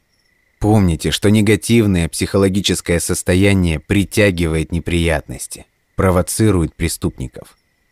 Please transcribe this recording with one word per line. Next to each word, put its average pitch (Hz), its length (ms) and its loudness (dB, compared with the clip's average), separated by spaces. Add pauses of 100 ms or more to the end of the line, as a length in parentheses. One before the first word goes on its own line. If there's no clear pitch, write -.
(580)
Помните, 92 520 2
что 101 200 0
негативное 104 800 2
психологическое 92 920 -2
состояние 92 800 0
притягивает 87 920 0
неприятности, 82 920 -4 (280)
провоцирует 92 800 0
преступников. - 840 -8 (360)